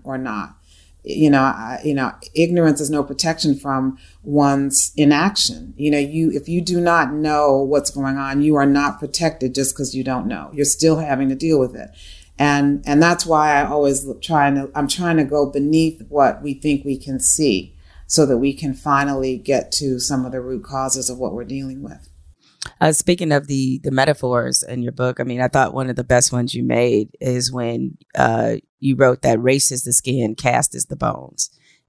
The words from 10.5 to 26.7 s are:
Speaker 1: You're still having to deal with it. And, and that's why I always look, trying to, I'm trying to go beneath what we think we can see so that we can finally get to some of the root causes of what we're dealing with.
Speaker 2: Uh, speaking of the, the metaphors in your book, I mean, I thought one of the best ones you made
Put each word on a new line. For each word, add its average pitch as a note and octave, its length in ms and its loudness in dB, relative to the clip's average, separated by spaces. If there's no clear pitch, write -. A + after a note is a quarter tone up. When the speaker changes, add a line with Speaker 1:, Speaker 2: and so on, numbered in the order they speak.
Speaker 1:
You're C#3+ 120 0
still D#3 320 2
having C#3 320 -2
to C3 60 -2
deal D#3 240 2
with B2+ 160 0
it. - 160 -16
And, C#3+ 480 2
and D3 160 4
that's E3+ 200 2
why D3+ 320 2
I C#3+ 120 2
always C#3 360 0
look, C3+ 200 -10
trying C#3+ 320 2
to, C#3 180 -4
I'm D3 140 -2
trying E3+ 300 0
to D3 80 4
go D3 200 0
beneath D#3 640 0
what C#3 320 2
we C#3+ 140 -4
think C#3+ 300 -2
we C3+ 120 -2
can C3 220 -8
see A#2 540 0
so D#3 180 4
that B2+ 120 2
we C3+ 160 0
can C#3 200 -6
finally C#3 640 -2
get B2+ 360 -2
to C3 260 -2
some C3 260 -2
of B2 60 -10
the B2+ 100 -6
root B2+ 220 -8
causes C3 460 -4
of B2 100 -10
what G2+ 140 -4
we're A#2+ 100 -8
dealing C3+ 400 -10
with. - 260 -16
Speaker 2:
Uh, D#3 100 4
speaking F3 400 0
of C#3+ 160 0
the, C3+ 360 -2
the C#3 80 -2
metaphors B2+ 720 0
in B2 200 -8
your A#2+ 80 -6
book, B2+ 280 -4
I C3 40 -2
mean, B2 160 -6
I B2+ 80 2
thought C3 260 0
one C3 160 -4
of A#2+ 60 -4
the B2 80 -6
best B2 280 2
ones B2 220 -2
you A#2+ 100 -4
made A#2 460 2